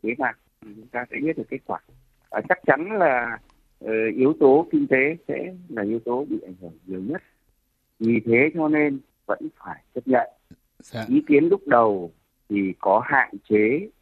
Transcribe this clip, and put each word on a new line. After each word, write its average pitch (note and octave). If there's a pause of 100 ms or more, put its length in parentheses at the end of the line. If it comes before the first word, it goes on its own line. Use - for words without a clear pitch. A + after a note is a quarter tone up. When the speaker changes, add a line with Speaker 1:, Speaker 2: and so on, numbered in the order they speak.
Speaker 1:
bế A2
mạc B2 (240)
thì G#2+
chúng A2
ta B2
sẽ -
biết D#3
được A2
kết C3
quả. F2+ (500)
Và G#2+
chắc F3+
chắn D#3
là, B2+ (400)
ờ, A2 (220)
yếu C3
tố C#3+
kinh C#3+
tế C#3 (100)
sẽ D3 (160)
là A2+
yếu A2
tố B2
bị -
ảnh F#2
hưởng E2
nhiều F#2
nhất. C#3 (800)
Vì A2+
thế A#2+
cho D#3+
nên D3+ (260)
vẫn - (120)
phải F#2 (120)
chấp B2
nhận. B2 (500)
Speaker 2:
Dạ. A2
Speaker 1:
Ý D3
kiến D3
lúc F#3
đầu G#2 (380)
thì G2
có G2+
hạn C3+ (200)
chế A2+ (120)